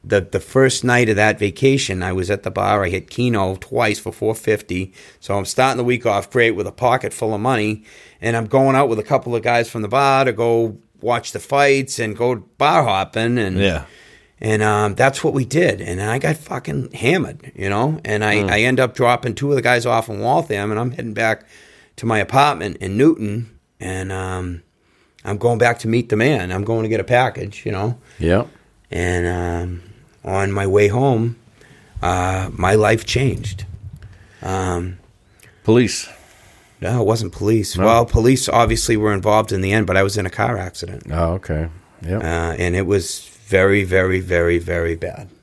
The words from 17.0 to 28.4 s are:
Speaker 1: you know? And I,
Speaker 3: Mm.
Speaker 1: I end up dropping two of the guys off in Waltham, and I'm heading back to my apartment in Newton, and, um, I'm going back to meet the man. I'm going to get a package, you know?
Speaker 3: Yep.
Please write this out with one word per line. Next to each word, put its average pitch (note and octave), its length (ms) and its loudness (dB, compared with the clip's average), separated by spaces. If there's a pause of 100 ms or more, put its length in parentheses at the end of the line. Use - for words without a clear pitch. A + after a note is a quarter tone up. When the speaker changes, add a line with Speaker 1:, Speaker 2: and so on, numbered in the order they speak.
Speaker 1:
you G2 160 -4
know? C3+ 340 0
And G#2+ 200 -2
I, G#2 140 2
Speaker 3:
Mm. G2+ 120 0
Speaker 1:
I G#2 120 2
end C3 180 2
up A#2+ 160 0
dropping A#2+ 400 0
two C#3+ 140 -4
of C#3+ 40 2
the B2+ 80 0
guys B2 240 2
off A2+ 220 0
in G#2 100 -8
Waltham, A2 540 -2
and G#2+ 80 -2
I'm B2 100 -4
heading A#2 240 -10
back A2 300 -2 (520)
to A2+ 100 -8
my A2+ 120 2
apartment G#2 600 0
in G2 180 -6
Newton, A2+ 540 2 (280)
and, F#2+ 320 -8
um, F#2 520 -8 (640)
I'm G2+ 140 -6
going A#2 200 0
back A#2 220 2
to A2+ 80 -8
meet A#2 200 0
the G#2+ 80 2
man. A2 340 0
I'm F#2+ 140 -4
going A2+ 180 -2
to A2 60 -2
get A2 100 0
a F#2+ 60 -2
package, A#2 600 0
you G#2 60 -4
know? G#2+ 280 -2 (200)
Speaker 3:
Yep. F2 300 2 (420)